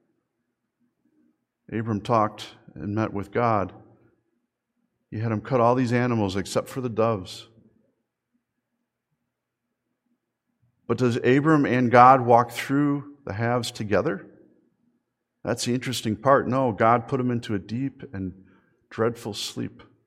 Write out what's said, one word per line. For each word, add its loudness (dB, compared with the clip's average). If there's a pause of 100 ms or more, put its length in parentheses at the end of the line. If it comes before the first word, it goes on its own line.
(1700)
Abram -4
talked 0 (280)
and -8
met -2
with -8
God, 0 (1400)
he -10
had -4
him -2
cut 0
all 4
these 0
animals 0
except -4
for -10
the -6
doves. -4 (3500)
But -4
does 0
Abram 2
and 0
God 8
walk 4
through -4 (100)
the -8
halves -2
together? -2 (1160)
That's -6
the -2
interesting -4
part. 2
No, -2
God 2
put -4
him -2
into -4
a -2
deep -8 (120)
and -8 (560)
dreadful -4
sleep. -10 (240)